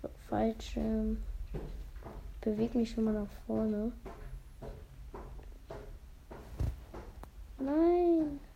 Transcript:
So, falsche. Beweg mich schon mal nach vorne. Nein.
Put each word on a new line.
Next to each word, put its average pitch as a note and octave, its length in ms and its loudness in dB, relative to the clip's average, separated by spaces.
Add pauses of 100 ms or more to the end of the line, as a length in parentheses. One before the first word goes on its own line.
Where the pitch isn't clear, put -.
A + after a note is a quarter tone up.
So, - 80 -6 (180)
falsche. A3 880 0 (1300)
Beweg A3 340 2
mich A3+ 160 4
schon A3 140 2
mal G#3+ 80 4
nach G#3 180 -2 (160)
vorne. A3 440 2 (3750)
Nein. D#4+ 800 6 (160)